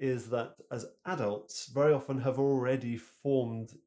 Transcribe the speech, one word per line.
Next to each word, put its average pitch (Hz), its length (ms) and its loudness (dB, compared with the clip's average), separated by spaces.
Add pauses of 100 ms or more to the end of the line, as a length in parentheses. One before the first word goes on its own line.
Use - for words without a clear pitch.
is 127 300 -2
that 117 260 -2 (160)
as 113 140 -8 (200)
adults, 107 600 -4
very 143 260 6
often 135 300 0
have 131 180 0
already 131 560 2
formed 117 800 -2 (120)